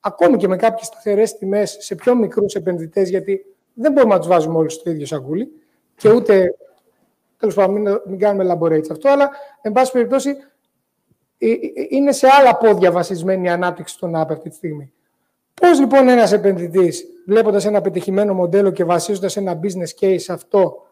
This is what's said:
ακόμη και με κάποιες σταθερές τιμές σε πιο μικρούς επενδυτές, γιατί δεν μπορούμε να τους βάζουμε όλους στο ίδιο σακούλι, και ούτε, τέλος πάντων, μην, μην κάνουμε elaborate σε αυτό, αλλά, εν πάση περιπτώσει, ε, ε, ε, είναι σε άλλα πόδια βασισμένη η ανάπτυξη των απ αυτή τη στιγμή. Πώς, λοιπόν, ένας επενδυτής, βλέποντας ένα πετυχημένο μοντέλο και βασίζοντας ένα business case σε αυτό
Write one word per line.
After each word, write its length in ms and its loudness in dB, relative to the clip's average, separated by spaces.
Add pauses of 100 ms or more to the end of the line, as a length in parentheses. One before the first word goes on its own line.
ακόμη 360 2
και 120 0
με 80 0
κάποιες 300 -2
σταθερές 500 -2
τιμές 440 -4
σε 140 -10
πιο 200 0
μικρούς 400 -2
επενδυτές, 540 -4
γιατί 360 -4 (300)
δεν 180 -2
μπορούμε 200 4
να 60 2
τους 100 -4
βάζουμε 300 2
όλους 140 0
στο 180 -10
ίδιο 160 -8
σακούλι, 460 -8 (440)
και 140 4
ούτε, 460 4 (800)
τέλος 180 -2
πάντων, 260 2
μην, 260 0
μην 120 -10
κάνουμε 360 0
elaborate 300 0
σε 80 -12
αυτό, 160 -2
αλλά, 220 2 (320)
εν 100 -6
πάση 200 2
περιπτώσει, 380 -2 (1080)
ε, 120 0
ε, 20 2
ε, 360 -6
είναι 240 0
σε 140 0 (140)
άλλα 160 6
πόδια 360 2
βασισμένη 540 -4
η 40 0
ανάπτυξη 480 -6
των 180 -6
απ 140 -2
αυτή 180 -8
τη 60 -18
στιγμή. 380 -12 (680)
Πώς, 200 4
λοιπόν, 280 4
ένας 240 4
επενδυτής, 720 0 (200)
βλέποντας 380 2
ένα 160 0
πετυχημένο 540 -2
μοντέλο 360 0
και 140 -2
βασίζοντας 520 -2
ένα 260 -6
business 420 -6
case 140 2
σε 140 -10
αυτό 600 -2